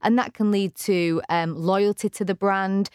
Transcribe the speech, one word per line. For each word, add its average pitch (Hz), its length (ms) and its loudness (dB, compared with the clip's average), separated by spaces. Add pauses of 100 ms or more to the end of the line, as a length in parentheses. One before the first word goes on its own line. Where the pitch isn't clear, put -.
And 226 160 4
that - 160 -4
can 208 160 0
lead 202 260 0
to, 170 540 0
um, 165 240 0
loyalty 196 560 0
to - 140 -6
the 190 100 -2
brand, 196 600 0